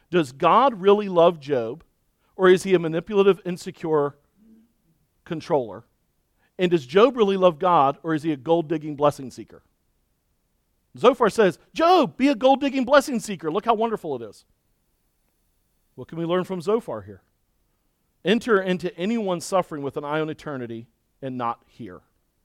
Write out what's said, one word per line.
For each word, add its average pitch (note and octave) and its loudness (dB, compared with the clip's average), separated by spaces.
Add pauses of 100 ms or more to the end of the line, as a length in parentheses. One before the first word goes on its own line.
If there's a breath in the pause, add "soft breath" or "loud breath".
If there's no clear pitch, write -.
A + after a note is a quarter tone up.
(100)
Does D#3+ 0
God F3+ 2
really G3+ 2
love F3 4
Job, C3+ -4 (500)
or F#3+ 2
is F#3 6
he F#3+ 0
a F3 6
manipulative, F3+ 0
insecure D#3 -4 (1080)
controller? C3 -4 (760)
And F3+ 0
does E3 2
Job G3+ 4
really G3 0
love F3+ 2
God, D#3 4
or E3 -4
is D3 -4
he D#3+ -2
a D3 -4
gold-digging D#3 -2
blessing C#3 0
seeker? F2 -20 (1400)
Zophar A3+ 4
says, F#3+ 2 (120)
"Job, D#4+ 2
be B3+ 0
a C#4+ 2
gold-digging C4 0
blessing C4+ 0
seeker. D#3+ -8
Look G3 -4
how A#3 2
wonderful G#3 -6
it A#2 -12
is." - -20 (1500)
What B2+ -18
can E3 -14
we E3 -4
learn F3 -2
from F#3 -8
Zophar D#3+ -4
here? G2 -20 (1000)
Enter G#3+ 0
into F3+ -4
anyone's F#3+ -4
suffering F3 -4
with C3+ -8
an D3+ -10
eye D3 -4
on D#3 -4
eternity B2 -12 (320)
and C3 -10
not A#2+ -6
here. F#2 -18 (440)